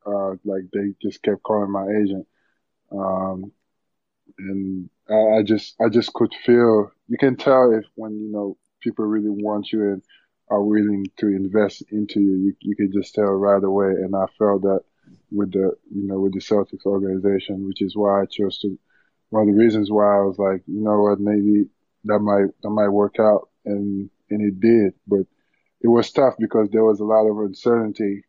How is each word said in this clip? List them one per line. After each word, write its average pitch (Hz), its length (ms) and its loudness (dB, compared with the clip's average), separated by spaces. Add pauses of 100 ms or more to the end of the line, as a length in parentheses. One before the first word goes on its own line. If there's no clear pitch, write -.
Uh, 98 300 -4 (100)
like, 95 160 -6 (100)
they 101 300 -4
just - 220 -8
kept 101 180 -2
calling 104 300 -2
my 98 160 -4 (120)
agent. 98 280 -2 (640)
Um, 95 600 -6 (840)
and 95 500 -8 (220)
I, 110 300 4
I - 40 2
just, 104 380 -2
I 113 80 4
just 110 240 0
could 117 180 0 (140)
feel, 117 460 4 (160)
you 120 100 -4
can 131 200 2
tell 131 360 4
if 110 120 -2 (100)
when, 107 240 -12
you 107 120 -10
know, 101 240 -8 (240)
people 110 260 -4
really 107 260 -2
want 104 400 -4
you 110 100 0
and 98 220 -2 (440)
are 101 140 0
willing 104 460 0 (100)
to - 80 -2
invest 98 640 0
into 104 300 -4
you, 98 160 4
you, 95 240 0
you 101 160 -4
can 98 160 -2
just 98 240 -4
tell 104 100 2
right 98 380 2
away. 98 240 0
And 95 280 -2
I 95 120 -2 (100)
felt 101 240 2
that 95 200 0 (500)
with 101 220 -4
the, 95 180 2 (200)
you 98 160 -6
know, 95 120 -6
with 98 140 0
the 98 60 -6
Celtics 101 460 -4
organization, 98 840 -2
which 95 140 -8
is 98 160 -4
why 101 240 2
I 95 60 -2
chose - 320 -6
to, 95 180 -6 (540)
one 107 180 2
of 101 60 2
the 107 40 6
reasons 110 300 4
why 104 280 4
I 101 40 4
was 98 160 -2
like, 95 300 -2
"You 104 160 -6
know 104 180 2
what, 101 180 2
maybe 104 460 2 (380)
that 104 160 0
might, 101 320 2 (100)
that 104 80 -8
might 104 200 0
work 101 300 0
out." 107 300 2 (160)
And, 101 460 -6 (180)
and 104 120 -4
it 98 180 -2
did, 110 340 4 (140)
but 98 180 0 (560)
it 117 60 0
was 117 240 4
tough 135 260 2
because 110 320 0
there 110 160 2
was 104 140 2
a 107 60 -4
lot 110 200 4
of 107 140 0
uncertainty 104 880 -2